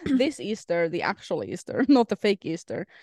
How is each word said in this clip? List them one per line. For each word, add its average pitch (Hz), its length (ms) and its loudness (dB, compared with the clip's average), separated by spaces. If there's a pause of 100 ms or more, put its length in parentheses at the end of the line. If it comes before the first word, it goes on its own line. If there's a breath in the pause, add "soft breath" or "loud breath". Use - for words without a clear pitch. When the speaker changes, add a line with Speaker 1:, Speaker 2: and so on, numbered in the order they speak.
Speaker 1:
<clears throat> 277 180 2
Speaker 2:
This 285 180 0
Easter, 170 480 -2
the 165 140 -4
actual 156 420 -4
Easter, - 400 -2
<laughs> - 40 -8
not 247 200 6
the 202 80 -2
fake 202 300 0
Easter. - 400 -6 (160 loud breath)